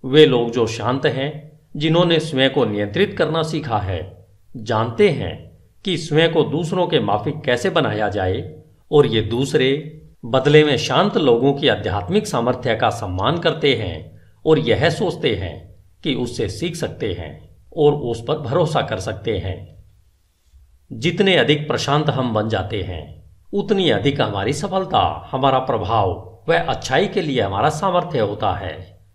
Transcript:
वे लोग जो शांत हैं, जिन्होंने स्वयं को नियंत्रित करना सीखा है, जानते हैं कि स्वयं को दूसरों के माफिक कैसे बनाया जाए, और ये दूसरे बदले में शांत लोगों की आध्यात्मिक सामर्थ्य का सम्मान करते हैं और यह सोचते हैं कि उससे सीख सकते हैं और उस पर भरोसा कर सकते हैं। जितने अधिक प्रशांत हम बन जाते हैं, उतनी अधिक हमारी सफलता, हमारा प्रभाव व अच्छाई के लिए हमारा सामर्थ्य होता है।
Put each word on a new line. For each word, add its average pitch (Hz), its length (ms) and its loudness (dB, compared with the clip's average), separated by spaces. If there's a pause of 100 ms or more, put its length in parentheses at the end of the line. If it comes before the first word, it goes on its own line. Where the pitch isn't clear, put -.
वे 143 220 8
लोग 120 240 2
जो 117 160 2
शांत 127 400 -2
हैं, 135 540 -4 (160)
जिन्होंने 165 420 4
स्वयं 131 320 2
को 131 140 2
नियंत्रित 104 540 -2
करना 160 240 0
सीखा 117 360 -2
है, 92 480 -6 (300)
जानते 117 520 0
हैं - 500 -6 (260)
कि 185 120 -2
स्वयं 160 360 2
को 160 100 2
दूसरों 165 440 -2
के 160 140 2
माफिक 107 420 -2
कैसे 127 280 0
बनाया 107 380 0
जाए, 98 540 -4 (300)
और 147 140 8
ये 110 160 2
दूसरे 135 760 -2 (240)
बदले 139 400 4
में 143 120 2
शांत 156 400 0
लोगों 131 360 4
की 139 160 0
आध्यात्मिक 104 580 0
सामर्थ्य 120 500 -2
का 113 140 2
सम्मान 104 480 -2
करते 156 360 0
हैं 85 460 -8 (260)
और 156 120 6
यह 117 320 2
सोचते 156 460 -2
हैं 82 380 -10 (280)
कि 143 120 -2
उससे 120 340 -4
सीख 170 280 -6
सकते 151 360 -6
हैं 80 440 -14 (200)
और 147 160 4
उस 123 360 -6
पर 151 100 -2
भरोसा 147 440 0
कर 104 160 -4
सकते 107 400 -6
हैं। - 460 -10 (1080)
जितने 175 440 2
अधिक 143 320 2
प्रशांत 147 420 0
हम 123 240 -2
बन 107 140 0
जाते 98 340 -4
हैं, 76 480 -12 (220)
उतनी 196 380 0
अधिक 110 300 0
हमारी 104 320 -2
सफलता, 147 800 -2
हमारा 135 260 2
प्रभाव 101 680 0 (220)
व 165 60 4
अच्छाई 139 520 0
के 196 140 -2
लिए 139 200 -2
हमारा 98 280 0
सामर्थ्य 170 500 -2
होता 104 340 0
है। 87 480 -10 (140)